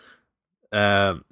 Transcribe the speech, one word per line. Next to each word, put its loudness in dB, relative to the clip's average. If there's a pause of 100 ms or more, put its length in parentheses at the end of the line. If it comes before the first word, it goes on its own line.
(720)
um, 0